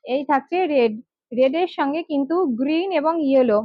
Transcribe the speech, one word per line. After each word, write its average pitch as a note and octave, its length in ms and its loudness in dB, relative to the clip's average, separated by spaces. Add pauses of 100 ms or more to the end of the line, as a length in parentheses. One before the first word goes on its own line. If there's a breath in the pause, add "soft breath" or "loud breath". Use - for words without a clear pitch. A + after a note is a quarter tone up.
এই C4+ 220 -4
থাকছে C#4+ 320 -2 (100)
রেড, A#3+ 260 2 (380)
রেডের C4+ 360 2
সঙ্গে D4+ 360 -4
কিন্তু C#4+ 320 -2 (100)
গ্রিন D4 460 -2
এবং D#4+ 300 0
ইয়েলো B3+ 440 4